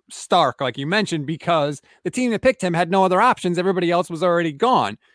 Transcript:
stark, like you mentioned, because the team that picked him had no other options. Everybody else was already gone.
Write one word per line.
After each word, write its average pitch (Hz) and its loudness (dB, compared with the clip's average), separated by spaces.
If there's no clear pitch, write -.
stark, - 0
like 127 -4
you 139 -6
mentioned, 170 -2
because 151 -2
the 180 -6
team 247 -2
that 208 -2
picked 254 0
him 175 0
had 170 0
no 190 4
other 185 2
options. 185 2
Everybody 175 0
else 175 0
was 165 -8
already 170 2
gone. 139 0